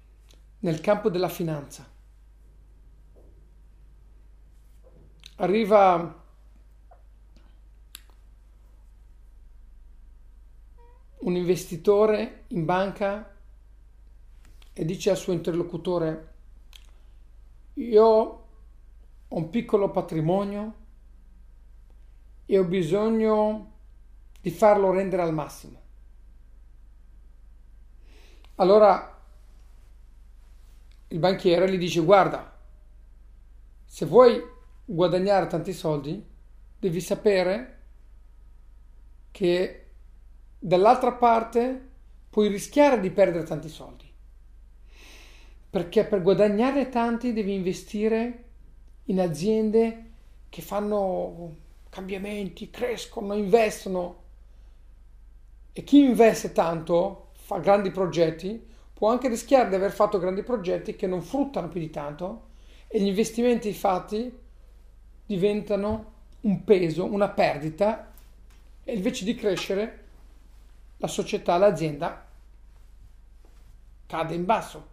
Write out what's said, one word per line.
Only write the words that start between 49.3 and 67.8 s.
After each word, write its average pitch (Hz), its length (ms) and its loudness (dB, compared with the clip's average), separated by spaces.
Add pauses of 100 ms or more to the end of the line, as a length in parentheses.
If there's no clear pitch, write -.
che - 120 -16
fanno 180 960 -4 (360)
cambiamenti, 196 800 -10
crescono, 208 640 -8
investono. 202 880 0 (1500)
E 180 100 -14
chi 285 200 6
investe 220 500 4
tanto, 170 800 -2
fa - 260 -8
grandi 196 320 4
progetti, 175 720 -2 (260)
può 208 200 0
anche 247 160 0
rischiare 233 420 2
di 190 60 0
aver 190 160 0
fatto 208 260 0
grandi 185 240 -2
progetti 190 540 -6
che - 100 -6
non 185 160 -4
fruttano 269 460 -4
più 170 120 -8
di 156 100 -8
tanto 160 600 -12 (380)
e 220 120 -2
gli 196 80 2
investimenti 220 640 0
fatti 208 640 -4 (880)
diventano 208 880 -2 (280)
un 202 220 0
peso, 180 420 2
una 202 240 0
perdita, 156 800 -2 (720)